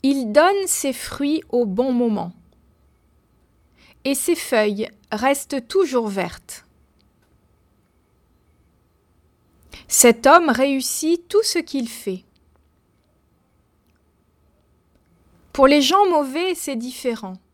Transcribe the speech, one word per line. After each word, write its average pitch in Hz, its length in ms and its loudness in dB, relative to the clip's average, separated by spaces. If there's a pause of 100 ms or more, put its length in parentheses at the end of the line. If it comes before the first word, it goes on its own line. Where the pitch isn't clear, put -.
il 269 280 0
donne 370 360 4
ses 269 260 -4
fruits 285 560 -4
au 240 160 0
bon 226 260 -2
moment, 214 400 0 (1700)
et 269 100 0
ses 339 200 0
feuilles 214 540 -2 (220)
restent 254 560 -4
toujours 262 400 0
vertes. - 580 -8 (3250)
Cet 233 400 4
homme 320 220 6
réussit 277 760 -2
tout 415 160 2
ce - 140 -4
qu'il 269 320 -6
fait. - 360 -10 (3250)
Pour 269 160 6
les 294 140 6
gens 381 280 4
mauvais, 320 440 -2
c'est 277 220 -8
différent. 226 640 -8 (160)